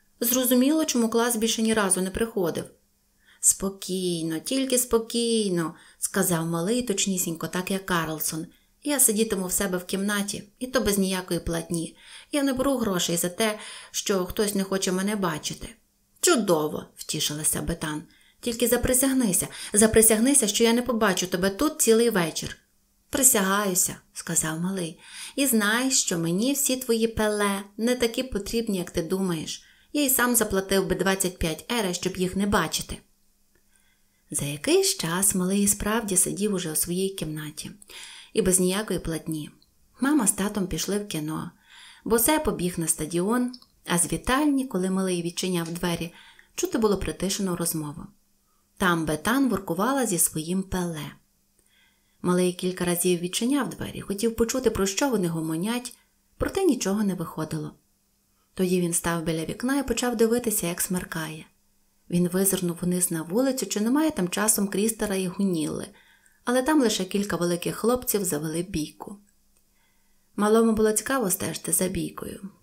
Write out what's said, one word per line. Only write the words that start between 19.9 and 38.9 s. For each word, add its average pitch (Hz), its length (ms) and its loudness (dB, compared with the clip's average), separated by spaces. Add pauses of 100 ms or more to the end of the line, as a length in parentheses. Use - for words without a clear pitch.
що 233 160 2
я 226 80 6
не 240 100 2
побачу 214 440 0
тебе 180 240 0
тут 294 300 0
цілий 226 300 6
вечір". 170 460 -2 (540)
"Присягаюся", 196 840 2 (160)
сказав 160 480 -4
малий, 175 400 -4 (360)
"і 277 100 2
знай, 226 440 2
що 196 280 0
мені 175 340 0
всі 262 240 0
твої 226 320 0
Пеле 208 540 0 (140)
не 233 180 0
такі 247 280 0
потрібні, 220 560 -4
як 170 120 -6
ти 175 120 -2
думаєш. 175 640 -4 (280)
Я 294 100 0
й 269 80 2
сам 247 260 2
заплатив 190 500 2
би 175 80 0
двадцять 185 440 0
п'ять 160 340 -4
ере, 202 220 -2
щоб 185 220 -4
їх 180 200 -2
не 202 100 0
бачити". 190 520 -2 (1300)
За 147 140 -4
якийсь 302 520 2
час 175 380 0
малий 196 340 2
справді 208 480 0
сидів 185 380 2
уже 170 180 -4
у 156 40 -4
своїй 180 320 -2
кімнаті. 156 640 -8 (640)
І - 100 0
без 180 180 2
ніякої 185 380 0